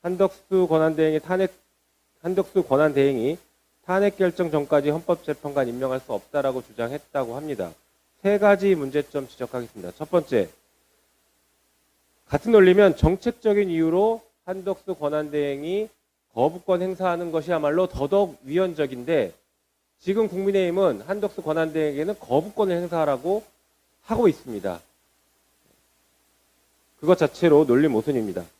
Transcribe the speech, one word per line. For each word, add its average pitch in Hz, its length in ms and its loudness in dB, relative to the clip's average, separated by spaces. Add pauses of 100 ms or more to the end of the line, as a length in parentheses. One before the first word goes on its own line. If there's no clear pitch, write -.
한덕수 185 640 0
권한대행이 160 520 2
탄핵, 185 320 -2 (680)
한덕수 185 420 -2
권한대행이 139 760 2 (480)
탄핵 196 320 0
결정 175 320 0
전까지 147 400 0
헌법재판관 147 800 -4
임명할 131 320 -4
수 127 120 -12
없다라고 131 500 -4
주장했다고 120 720 -8
합니다. 123 360 -8 (500)
세 202 160 0
가지 196 360 4
문제점 143 540 -6
지적하겠습니다. 117 680 -10
첫 156 140 -12
번째, 131 380 0 (1800)
같은 202 240 -2
논리면 190 440 8
정책적인 202 760 0
이유로 180 500 0 (240)
한덕수 190 520 -8
권한대행이 151 920 -4 (460)
거부권 170 480 -2
행사하는 175 500 -4
것이야말로 160 540 0
더더욱 175 560 -2
위헌적인데, 143 920 -2 (680)
지금 202 280 0
국민의힘은 185 720 0
한덕수 202 400 -6
권한대행에게는 156 800 -2
거부권을 185 560 -2
행사하라고 170 680 -2 (680)
하고 226 180 2
있습니다. 101 540 -2 (2250)
그것 175 200 2
자체로 156 480 4
논리 135 220 4
모순입니다. 110 540 -2 (180)